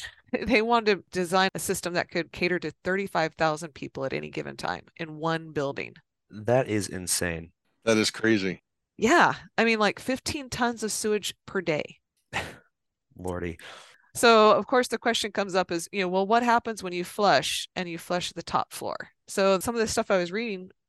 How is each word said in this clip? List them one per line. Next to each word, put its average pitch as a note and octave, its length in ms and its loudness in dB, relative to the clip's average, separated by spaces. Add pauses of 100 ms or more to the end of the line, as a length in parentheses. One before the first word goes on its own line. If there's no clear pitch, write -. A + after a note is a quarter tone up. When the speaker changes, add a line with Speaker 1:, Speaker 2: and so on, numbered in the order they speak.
(460)
Speaker 1:
They G#3+ 160 4
wanted A3 340 2
to - 160 -10
design F#3 420 2
a E3 60 -6
system F3 340 -4
that E3 160 -2
could E3 220 -4
cater F3 260 -2
to D#3 140 -6 (100)
thirty-five F#3 540 -2
thousand D#3 360 -2
people C3+ 320 -8
at C3 80 -4
any D3 180 -6
given D3 260 -8
time - 300 -6 (100)
in D#3 220 -10
one D#3+ 340 -4
building. C#3 420 -6 (340)
Speaker 2:
That A#2 380 2
is G#2+ 220 -2
insane. E2+ 640 -4 (320)
Speaker 3:
That A2+ 140 4
is G#2+ 120 4
crazy. F#2+ 540 0 (320)
Speaker 1:
Yeah. A3+ 380 6 (220)
I G#3+ 80 4
mean, A3+ 140 2
like, G#3 220 2
fifteen C4 500 -4
tons A#3+ 320 -2
of G#3+ 80 -2
sewage G#3+ 440 -2 (120)
per - 140 -4
day. E3 380 -2 (340)
Speaker 2:
<laughs> - 840 -12
Lordy. F2 420 -6 (560)
Speaker 1:
So, A3 380 8
of - 140 2
course, B3 220 2
the A3+ 100 -4
question A3+ 320 -2
comes G3 240 -4
up F#3 160 0
is, E3+ 220 -4
you G3 80 -2
know, F#3 80 0
well, F#3+ 180 0
what A#3 160 4
happens A#3 400 0
when F3+ 100 -8
you F3 120 -4
flush E3+ 720 2
and F3+ 120 -4
you E3 100 -8
flush - 340 -4
the E3+ 100 -10
top - 300 -2
floor? - 240 -6 (320)
So F#3+ 320 4
some A#3 160 -4
of A3+ 40 2
the A3 80 2
stuff A3+ 220 -2
I G3 80 4
was F3 140 -2
reading G3 380 -6 (180)